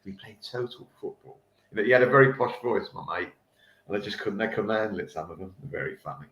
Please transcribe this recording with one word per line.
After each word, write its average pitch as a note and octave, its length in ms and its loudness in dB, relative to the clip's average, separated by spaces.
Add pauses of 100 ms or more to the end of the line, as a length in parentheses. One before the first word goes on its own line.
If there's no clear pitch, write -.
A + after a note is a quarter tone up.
He G2 60 -14
played G2 300 -16
total A#2+ 460 -8 (120)
football. - 380 -14 (380)
He G#2+ 160 2
had B2+ 120 8
a B2 60 6
very C3+ 240 8
posh - 280 0
voice, G#2+ 320 0
my - 260 -8
mate. F#2 140 -8 (540)
And G2 100 -4
I - 20 2
just G2+ 200 -6
couldn't, G2+ 200 -4
they A2 80 0
couldn't G#2+ 220 -2
handle A2 300 0
it, - 120 -8
some D#2+ 200 -10
of E2 80 -14
them. F#2 220 -12
They're C#2+ 200 -10
very C#2+ 160 -6
funny. C#2+ 340 -14